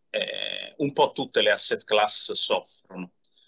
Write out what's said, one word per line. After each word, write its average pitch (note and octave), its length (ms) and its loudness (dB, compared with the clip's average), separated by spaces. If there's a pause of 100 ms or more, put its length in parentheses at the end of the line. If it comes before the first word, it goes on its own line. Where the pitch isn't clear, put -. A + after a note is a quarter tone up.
eh, - 680 -6
un C#3+ 160 -2
po' C#3+ 180 2
tutte A#2+ 300 0
le G#2 80 6
asset G#2 340 2
class G#2 480 2
soffrono. - 800 -4 (360)